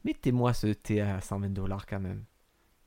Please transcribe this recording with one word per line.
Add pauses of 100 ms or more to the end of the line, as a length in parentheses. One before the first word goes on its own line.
Mettez-moi
ce
thé
à
cent
vingt
dollars
quand
même. » (640)